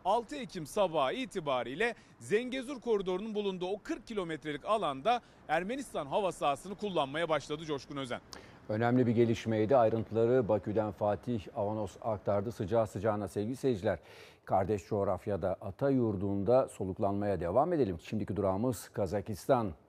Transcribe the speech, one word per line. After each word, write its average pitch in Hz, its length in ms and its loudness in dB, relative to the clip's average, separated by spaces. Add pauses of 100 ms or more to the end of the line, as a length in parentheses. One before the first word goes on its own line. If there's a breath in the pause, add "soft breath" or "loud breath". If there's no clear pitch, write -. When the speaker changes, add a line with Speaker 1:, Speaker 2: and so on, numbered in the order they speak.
Speaker 1:
altı 220 320 0
Ekim 185 300 -8
sabahı 160 460 2
itibariyle 170 800 -2 (240 loud breath)
Zengezur 240 640 -2
koridorunun 202 540 -2
bulunduğu 190 320 -2
o 196 160 -6
kırk - 240 -8
kilometrelik 156 580 -6
alanda 196 580 0 (260 loud breath)
Ermenistan 185 580 -2
hava 175 260 0
sahasını 151 420 -2
kullanmaya 165 540 -2
başladı 147 360 -2
Coşkun 147 320 -6
Özen. 123 240 -6 (480 loud breath)
Speaker 2:
Önemli 120 380 4
bir 117 60 4
gelişmeydi. 113 640 4
Ayrıntıları 113 720 4
Bakü'den 107 440 0
Fatih 104 480 -2 (160)
Avanos 107 460 -4
aktardı. 104 500 -2
Sıcağı 110 340 2
sıcağına, 104 420 -2
sevgili 107 280 -4
seyirciler, 104 420 0 (460 loud breath)
kardeş 98 440 2
coğrafyada, 98 720 0
ata 110 300 -2
yurdunda 104 760 2
soluklanmaya 98 720 -2
devam 113 320 2
edelim. 107 280 0
Şimdiki 101 360 -4
durağımız 101 520 0
Kazakistan. 104 840 0 (160)